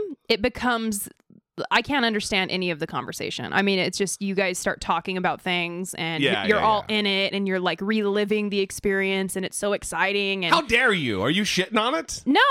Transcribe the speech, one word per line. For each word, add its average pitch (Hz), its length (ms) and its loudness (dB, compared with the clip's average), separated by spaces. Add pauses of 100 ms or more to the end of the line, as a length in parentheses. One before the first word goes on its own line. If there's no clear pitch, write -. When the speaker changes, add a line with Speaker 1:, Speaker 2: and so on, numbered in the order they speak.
(280)
Speaker 1:
It 220 140 2
becomes, 226 680 -2 (640)
I 226 140 4
can't 277 220 2
understand 208 440 0
any 180 220 -2
of 151 80 -6
the 160 80 -4
conversation. - 680 -6
I 196 80 4
mean, 196 160 2
it's 180 220 0
just 196 200 -2
you 196 140 -2
guys 185 240 0
start - 240 -4
talking 185 340 -2
about 180 260 -2
things 175 520 -4
and 165 300 -2
Speaker 2:
Yeah, 117 240 2
Speaker 1:
you're 214 100 4
Speaker 2:
yeah, - 80 2
Speaker 1:
all 214 240 2
Speaker 2:
yeah. 214 80 0
Speaker 1:
in 208 80 0
it 196 280 0
and 196 140 -2
you're, 185 120 0
like, 175 220 -2
reliving 208 680 2
the 196 120 0
experience 190 760 0
and 190 100 -4
it's - 100 -8
so 202 180 0
exciting. 196 680 0
And 165 120 2
Speaker 2:
How - 80 4
dare 233 280 4
you? 123 300 0
Are 117 80 2
you 190 140 2
shitting 190 360 0
on 240 140 2
it? - 320 -6
Speaker 1:
No, 294 140 4 (120)